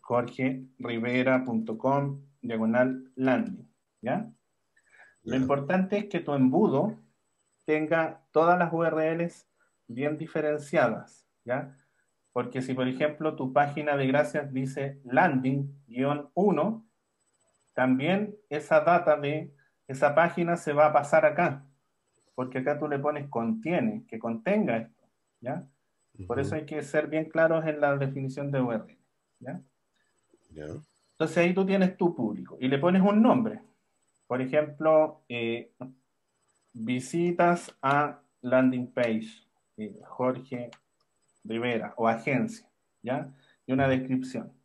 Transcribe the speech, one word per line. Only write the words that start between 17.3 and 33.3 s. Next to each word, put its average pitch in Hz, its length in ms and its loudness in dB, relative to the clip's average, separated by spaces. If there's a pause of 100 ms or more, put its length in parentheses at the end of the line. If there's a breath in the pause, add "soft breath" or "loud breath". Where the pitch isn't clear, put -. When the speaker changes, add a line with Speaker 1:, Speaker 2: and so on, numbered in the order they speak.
Speaker 1:
también 143 600 0 (140)
esa 151 320 2
data 160 360 4
de 143 360 -4 (340)
esa 143 280 0
página 170 420 2
se 156 160 -4
va 147 140 6
a 147 60 4
pasar 156 340 4
acá, 147 400 0 (680)
porque 127 240 -6
acá 147 200 -2
tú 151 100 -6
le 143 100 -2
pones 143 300 -4
contiene, 113 800 -2
que 113 120 -12
contenga 120 600 -2
esto, - 240 -12 (380)
¿ya? 135 280 -10 (580)
Por 120 120 -2
Speaker 2:
Ujú. 143 80 0
Speaker 1:
eso 147 80 -4
hay 151 100 -6
que 151 180 -8
ser 151 260 0
bien 156 180 -2
claros 160 400 2
en 151 120 -4
la 143 200 2
definición 135 520 -4
de 135 120 0
U 120 100 0
R 110 120 -4
L, - 140 -20 (420)
¿ya? 135 200 -12 (880)
Speaker 2:
Ya. 78 140 -14 (480)
Speaker 1:
Entonces 160 240 -2
ahí 175 160 4
tú 190 140 2
tienes 190 320 2
tu 175 160 0
público 104 440 -6
y 127 100 -2
le 139 100 2
pones 185 240 4
un 208 180 4
nombre. 143 400 4 (680)